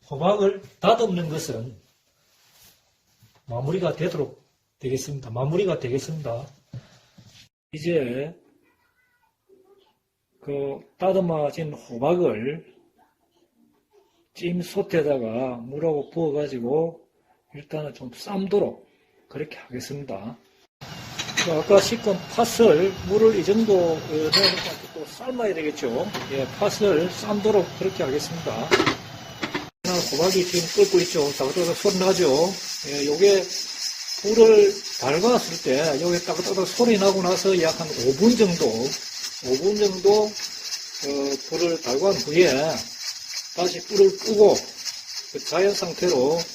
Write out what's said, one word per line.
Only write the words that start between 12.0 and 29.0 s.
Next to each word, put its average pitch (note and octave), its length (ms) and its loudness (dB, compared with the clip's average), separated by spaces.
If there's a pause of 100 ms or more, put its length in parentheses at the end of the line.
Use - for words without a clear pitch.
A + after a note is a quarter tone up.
찜솥에다가 C#3+ 1200 -4
물하고 C#3+ 520 -4
부어가지고 D3 920 -2 (520)
일단은 D3 400 -10
좀 B2+ 200 -14
삶도록 F#3+ 760 -2 (400)
그렇게 - 300 -12
하겠습니다. A#2+ 800 -12 (1080)
자, E3 120 0
아까 F#3+ 240 6
씻은 G#3 340 -2 (200)
팥을 G3 580 4 (140)
물을 G#3+ 280 4
이 F3+ 80 0
정도, G#3 300 4
어, E3+ 260 4 (120)
넣어서 D#3 840 -2
또 D#3 140 -12
삶아야 A#3+ 480 -4
되겠죠. D3+ 500 -4 (280)
예, C3+ 120 -2 (140)
팥을 F#3+ 500 2
삶도록 G#3 560 0 (140)
그렇게 F#3+ 240 -2
하겠습니다. D3 680 -4 (1400)